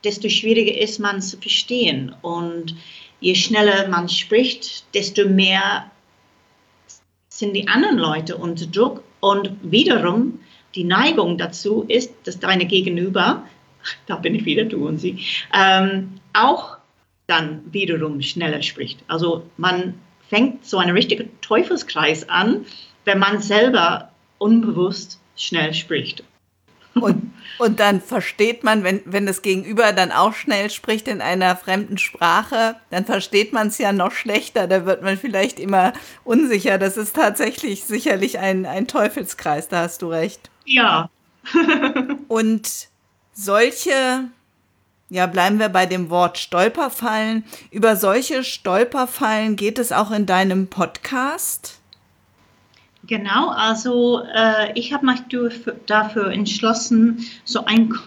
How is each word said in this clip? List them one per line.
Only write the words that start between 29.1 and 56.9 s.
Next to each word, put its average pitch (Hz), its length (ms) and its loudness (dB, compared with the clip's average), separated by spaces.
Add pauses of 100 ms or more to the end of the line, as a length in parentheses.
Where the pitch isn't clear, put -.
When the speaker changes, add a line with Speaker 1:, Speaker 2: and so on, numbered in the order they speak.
Speaker 2:
das 190 180 -4
Gegenüber 202 500 2
dann 185 200 2
auch 202 220 4
schnell 208 360 -2
spricht 214 380 -4
in 214 120 -4
einer 180 360 2
fremden 190 400 -4
Sprache, 220 800 0 (140)
dann 180 140 -2
versteht 214 480 0
man's 214 260 -2
ja 196 140 0
noch 196 200 0
schlechter, 208 540 -2
da 185 180 2
wird 185 180 0
man 196 140 -2
vielleicht 202 420 -2
immer 190 340 2 (320)
unsicher. 226 540 2
Das 190 180 0
ist 214 200 -6
tatsächlich 220 680 -2
sicherlich 254 540 -2
ein, 190 280 -2
ein 185 220 -4
Teufelskreis, 180 800 -4
da 175 140 -2
hast 170 200 -6
du 175 60 -6
recht. 165 420 -6 (160)
Speaker 1:
Ja. 208 420 2 (440)
<laughs> 285 760 0
Speaker 2:
Und 220 600 -2 (440)
solche, 254 920 2 (840)
ja, 180 180 0
bleiben 190 320 2
wir 214 120 2
bei 185 160 4
dem 180 240 -4
Wort 175 260 2
Stolperfallen. 220 1080 -2 (260)
Über 214 260 4
solche 254 480 0
Stolperfallen 220 1120 0
geht 208 220 -2
es 233 140 -2
auch 208 180 0
in 208 160 0
deinem 190 420 2
Podcast? - 1120 -6 (1200)
Speaker 1:
Genau, 220 420 0
also, 240 720 2 (100)
äh, 220 460 2
ich 240 140 -6
hab 269 100 -2
mich 254 260 2
dafür, 240 480 -4 (100)
dafür 214 440 0
entschlossen, 226 960 2 (180)